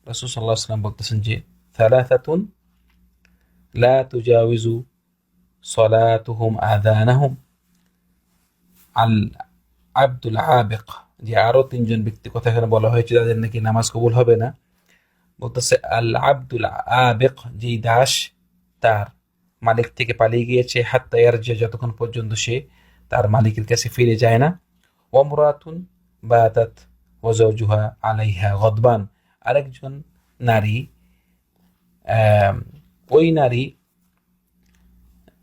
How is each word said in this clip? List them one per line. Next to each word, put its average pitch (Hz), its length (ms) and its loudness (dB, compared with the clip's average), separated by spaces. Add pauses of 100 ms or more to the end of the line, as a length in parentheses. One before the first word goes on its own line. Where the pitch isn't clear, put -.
রাসূল 120 240 -12
সাল্লাল্লাহু 120 120 -8
আলাইহি 113 80 -4
ওয়াসাল্লাম 110 320 -4
বলতেছেন 104 400 -6
যে, 110 200 -4 (360)
"সালাসাতুন 127 720 2 (1300)
লা 131 280 4
তুজাউিজু 117 800 0 (800)
সালাতুহুম 113 920 0
আযানাহুম", 110 800 2 (1600)
আল 110 360 2 (640)
আব্দুল 127 440 -2
আবেক, 107 540 -2 (320)
যে 110 140 -4
আরো 117 260 4
তিনজন 117 400 -2
ব্যক্তির 110 280 -8
কথা 117 180 -2
এখানে 117 180 0
বলা 110 220 2
হয়েছে, 117 260 0
যাদের 117 220 2
নাকি 113 240 -4
নামাজ 113 300 -2
কবুল 117 220 0
হবে 117 220 4
না। 113 220 -6 (840)
বলতেছে, 123 420 -4
আল 117 320 -2
আব্দুল 127 500 -2 (200)
আবেক, 123 460 2 (240)
যেই 117 220 -6
দাস, 117 540 0 (500)
তার 107 240 0 (560)
মালিক 113 340 0
থেকে 120 180 -4
পালিয়ে 117 320 0
গিয়েছে, 123 360 -2
হাত্তা 120 360 -2
ইয়ারজিয়া, 117 400 2
যতক্ষণ 113 340 -6
পর্যন্ত 110 420 -8
সে 120 340 -6 (420)
তার 117 200 0
মালিকের 110 360 2
কাছে 117 240 -2
ফিরে 120 260 0
যায় 113 220 2
না। 151 220 0 (540)
ওয়ামরাতুন 147 720 0 (380)
বাতাত 113 480 2 (520)
ওয়া 113 100 -2
যাওজুহা 107 680 0
আলাইহা 107 540 -2
গদবান, 110 520 0 (340)
আরেকজন 139 640 -6 (380)
নারী, 113 460 -2 (1160)
আম, 104 560 2 (480)
ওই 160 220 4
নারী 135 400 0 (1700)